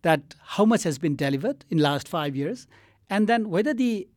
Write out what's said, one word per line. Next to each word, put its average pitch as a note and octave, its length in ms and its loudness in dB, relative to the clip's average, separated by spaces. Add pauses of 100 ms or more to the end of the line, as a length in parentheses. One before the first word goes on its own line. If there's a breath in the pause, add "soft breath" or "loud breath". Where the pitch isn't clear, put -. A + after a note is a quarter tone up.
that D#3 400 0
how - 240 0
much A3 180 4
has C#3+ 160 -4
been D3 160 0
delivered C#3+ 540 -4
in E3 80 0
last C#3+ 320 0
five D3 260 -4
years, D3+ 320 -6 (420 soft breath)
and G3+ 180 2
then A3+ 220 0
whether G#3+ 240 0
the A3+ 440 -2